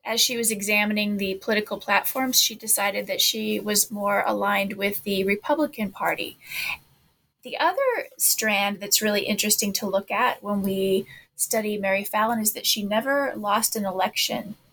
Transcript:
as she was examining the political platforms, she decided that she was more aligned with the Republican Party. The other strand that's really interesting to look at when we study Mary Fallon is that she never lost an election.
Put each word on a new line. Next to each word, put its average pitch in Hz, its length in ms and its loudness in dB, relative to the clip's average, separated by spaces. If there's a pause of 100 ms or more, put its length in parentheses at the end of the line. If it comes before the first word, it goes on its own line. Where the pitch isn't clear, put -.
as 226 160 0
she 247 160 2
was 226 140 2
examining 208 640 2
the 190 200 0
political 208 420 0
platforms, 254 600 0
she - 140 0
decided 208 520 0
that 190 140 -4
she 214 380 0
was 208 320 0
more 202 360 0
aligned 202 480 0
with 202 300 -2
the 196 200 0
Republican 214 680 0
Party. - 460 -4 (1040)
The - 160 -10
other 440 500 2 (100)
strand 202 640 2
that's 202 220 2
really 208 200 2
interesting 208 520 0
to - 120 -2
look 196 240 0
at 226 320 0
when 208 200 -2
we 190 440 2 (300)
study 214 420 -2
Mary 196 260 0
Fallon 220 360 0
is 214 120 2
that - 140 -6
she 214 160 0
never 262 540 0
lost 214 400 0
an 208 80 -2
election. 190 720 -2 (160)